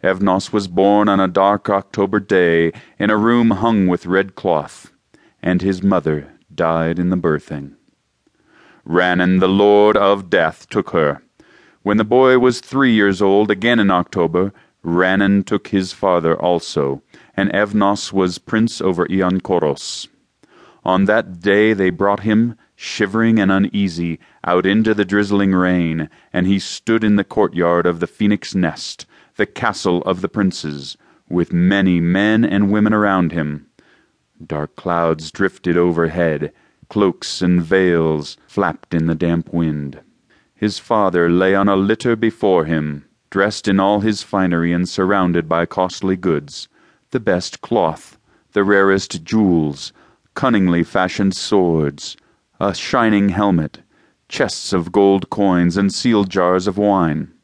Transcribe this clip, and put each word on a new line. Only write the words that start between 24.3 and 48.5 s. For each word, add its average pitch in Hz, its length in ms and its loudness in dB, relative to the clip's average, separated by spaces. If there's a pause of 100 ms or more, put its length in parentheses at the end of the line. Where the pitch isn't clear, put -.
out 90 240 0
into 107 260 2
the 104 120 0
drizzling 101 480 0
rain, 87 560 0 (220)
and 90 140 -2
he 98 140 0
stood 113 440 -4
in 104 120 2
the 101 80 0
courtyard 87 640 0
of 85 120 -2
the 85 180 -6
Phoenix 104 360 -2
Nest, - 540 -4 (300)
the 104 100 0
castle 98 560 -2
of 92 180 -4
the 95 80 -4
princes, 76 680 -4 (320)
with 87 240 -2
many 90 480 2
men 101 460 2
and 98 260 0
women 107 220 2
around 98 380 0
him. 76 340 -8 (800)
Dark 76 300 -8
clouds 82 560 -2
drifted 90 440 -2
overhead, 82 760 -2 (340)
cloaks - 540 -2
and 90 200 2
veils 82 760 0 (100)
flapped - 460 -4
in 82 140 0
the 80 80 0
damp 85 360 -4
wind. 76 480 -4 (540)
His 107 260 -4
father 90 500 0
lay 92 240 2
on 101 140 2
a 98 80 2
litter 110 400 0
before 107 500 0
him, 76 400 -4 (240)
dressed 101 380 -2
in 98 120 2
all 101 220 2
his 104 220 -2
finery 87 480 -2
and 87 160 -2
surrounded 90 600 0
by 85 160 0
costly 95 500 -4
goods, 80 540 -6 (420)
the 131 80 -4
best 98 400 -4
cloth, - 580 -2 (360)